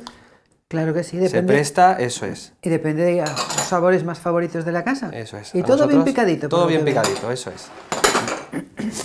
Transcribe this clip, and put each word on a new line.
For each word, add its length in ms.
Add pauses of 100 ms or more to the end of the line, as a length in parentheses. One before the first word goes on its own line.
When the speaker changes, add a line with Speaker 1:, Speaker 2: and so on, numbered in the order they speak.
(680)
Speaker 1:
Claro 260
que 100
sí, 140
Speaker 2:
Se 60
Speaker 1:
depende. 280
Speaker 2:
presta, 480
eso 240
es. 380
Speaker 1:
Y 80
depende 340
de 160
los 100 (380)
sabores 360
más 160
favoritos 440
de 80
la 120
casa. 260
Speaker 2:
Eso 260
es. 180
Speaker 1:
Y 60
Speaker 2:
A 40
Speaker 1:
todo 220
bien 120
Speaker 2:
nosotros, 60
Speaker 1:
picadito, 380
por 80
Speaker 2:
todo 120
Speaker 1:
lo 60
Speaker 2:
bien 140
Speaker 1:
que 120
veo. 80
Speaker 2:
picadito, 280
eso 200
es. 180 (1400)